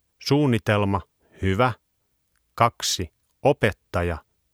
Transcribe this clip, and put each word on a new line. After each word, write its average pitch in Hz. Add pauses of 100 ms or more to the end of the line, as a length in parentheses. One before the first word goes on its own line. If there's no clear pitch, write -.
(200)
Suunnitelma, 107 (400)
hyvä. 101 (800)
Kaksi. - (280)
Opettaja, 90 (360)